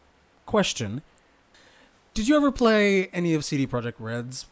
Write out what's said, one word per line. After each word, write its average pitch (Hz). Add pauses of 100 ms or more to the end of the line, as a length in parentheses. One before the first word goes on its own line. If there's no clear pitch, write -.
(460)
question. 127 (1120)
Did 214
you 302
ever 285
play 202
any 175
of 147
C 147
D 135
Projekt 120
Red's 120